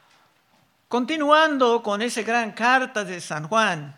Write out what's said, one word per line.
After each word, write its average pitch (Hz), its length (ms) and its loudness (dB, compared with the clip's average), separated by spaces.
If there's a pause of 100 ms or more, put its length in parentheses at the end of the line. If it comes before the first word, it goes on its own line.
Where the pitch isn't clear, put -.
(880)
Continuando 285 960 2
con 208 180 -2
esa 233 220 -4
gran 226 300 -2
carta 254 500 0
de 180 180 -8
San 156 280 -8
Juan, 175 500 0